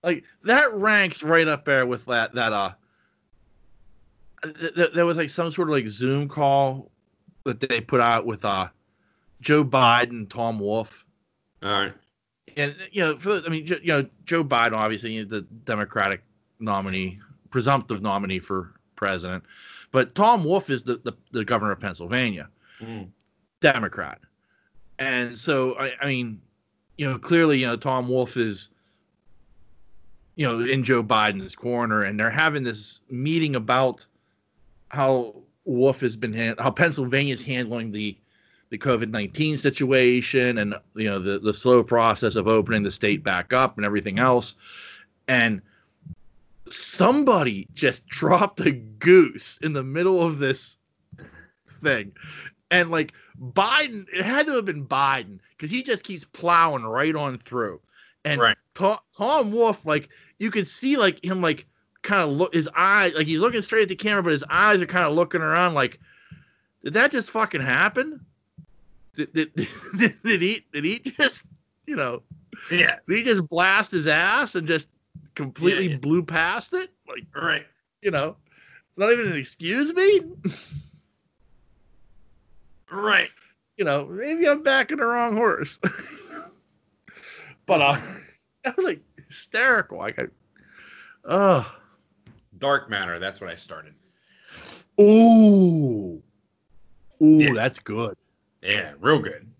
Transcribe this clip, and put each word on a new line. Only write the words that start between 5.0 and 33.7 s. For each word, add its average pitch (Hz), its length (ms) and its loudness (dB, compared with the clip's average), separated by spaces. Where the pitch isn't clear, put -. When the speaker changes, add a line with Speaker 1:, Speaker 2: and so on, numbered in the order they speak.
Speaker 1:
was, 165 100 0
like, 156 140 -4
some 170 200 -4
sort 165 180 -2
of, 156 40 0
like, 127 160 0
Zoom 131 400 -2
call 139 600 0
that 120 160 -4
they 123 200 -2
put 120 200 0
out 117 260 2
with, 110 180 -8
uh, 95 240 -2
Joe 151 240 2
Biden 123 460 4
and 110 200 -12
Tom 117 300 -4
Wolfe. 107 440 -6
Speaker 2:
All 98 80 -4
right. 98 240 0
Speaker 1:
And, 143 200 -4
you 196 120 -2
know, 151 140 -2
for 196 220 -2
the, 160 60 -10
I 165 40 -6
mean, 160 160 -4
Jo-, 170 160 -4
you 165 100 -4
know, 143 160 0
Joe 165 200 0
Biden, 117 280 2
obviously, 110 440 -4
is 107 120 -8
the 104 140 -8
Democratic 104 800 -4
nominee, 98 640 -6
presumptive 123 520 -2
nominee 98 360 -4
for 90 340 -8
president. 92 500 -6
But 127 220 0
Tom 208 300 4
Wolfe 180 260 -2
is 127 140 -4
the, 120 120 -4
the, 113 160 -10
the 113 120 -4
governor 110 280 0
of 92 80 -8
Pennsylvania, 95 680 -6
Speaker 2:
Mm. 110 280 -14
Speaker 1:
Democrat. 107 600 -2
And 123 380 -4
so, 127 420 0
I, 131 220 -4
I 139 60 -4
mean, 123 340 -6
you 147 120 -6
know, 131 100 -4
clearly, 165 420 2
you 127 60 0
know, 117 100 -2
Tom 127 320 -4
Wolfe 127 300 -2
is, 107 320 -4
you 151 120 -2
know, 117 140 -2
in 131 240 -2
Joe 120 180 2
Biden's 104 520 0
corner, 117 480 -2
and 101 160 -4
they're 110 120 0
having 147 340 0
this 107 360 -10
meeting 147 460 -2
about 123 480 0